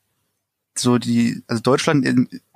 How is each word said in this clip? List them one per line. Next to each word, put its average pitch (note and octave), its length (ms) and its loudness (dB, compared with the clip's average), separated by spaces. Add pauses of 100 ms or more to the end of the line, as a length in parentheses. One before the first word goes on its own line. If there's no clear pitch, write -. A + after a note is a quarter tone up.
(760)
so B2 220 2
die, A#2 480 0
also A2+ 160 -4
Deutschland D3 420 2
in, B2+ 240 2 (280)